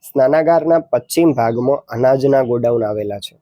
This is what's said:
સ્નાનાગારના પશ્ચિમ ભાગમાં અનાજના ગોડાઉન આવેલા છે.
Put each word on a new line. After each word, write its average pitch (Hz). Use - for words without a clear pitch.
સ્નાનાગારના 156
પશ્ચિમ 160
ભાગમાં 123
અનાજના 131
ગોડાઉન 120
આવેલા 104
છે. -